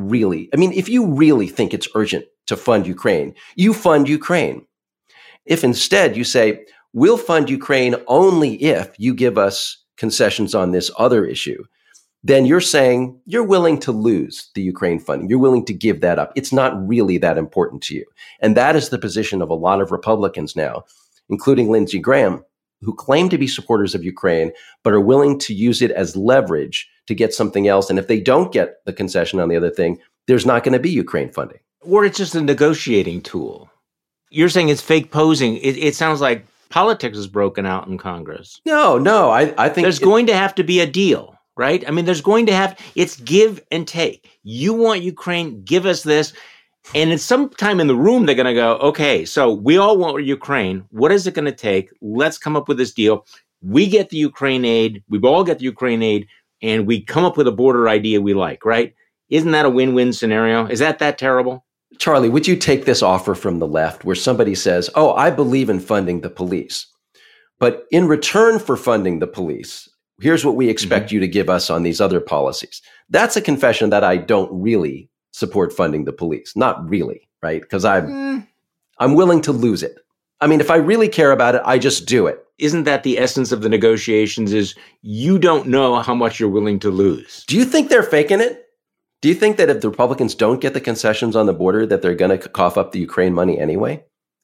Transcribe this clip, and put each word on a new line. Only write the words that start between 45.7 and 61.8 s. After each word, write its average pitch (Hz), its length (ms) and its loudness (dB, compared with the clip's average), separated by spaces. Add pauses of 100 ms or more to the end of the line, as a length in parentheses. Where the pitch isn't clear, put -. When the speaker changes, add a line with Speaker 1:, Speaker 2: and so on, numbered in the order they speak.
Speaker 2:
us 180 180 0
this. 151 300 0 (640)
And 160 180 2
it's 151 100 -4
sometime 247 560 0
in 156 80 2
the 131 80 4
room, 208 300 4
they're 139 100 2
gonna 123 200 0
go, 117 220 2
"Okay, 139 480 0
so 123 280 0
we 117 240 2
all 202 200 4
want 147 280 -2
Ukraine. 120 640 -4
What 127 220 0
is 190 160 2
it 175 80 -8
gonna 147 160 -4
take? 98 380 -2 (120)
Let's 131 380 -2
come 151 160 -4
up 135 120 -4
with 135 100 -2
this 123 160 -4
deal. 107 320 0 (360)
We 123 260 2
get 196 220 0
the 160 80 -8
Ukraine 135 480 -2
aid. 113 420 0
We 104 120 -2
all 147 240 4
get 175 160 -2
the 127 60 -8
Ukraine 120 380 -4
aid. 104 240 -2 (340)
And 110 260 -2
we 110 140 0
come 160 240 0
up 175 120 -2
with 139 100 2
a 120 40 0
border 120 380 2
idea 107 320 0
we 101 120 0
like," 87 320 -4
right? 113 280 0 (360)
Isn't 156 220 0
that 151 140 2
a 135 40 4
win-win 127 440 2
scenario? 113 540 0
Is 113 120 -4
that 151 200 0
that 147 180 -2
terrible? 127 460 -2 (340)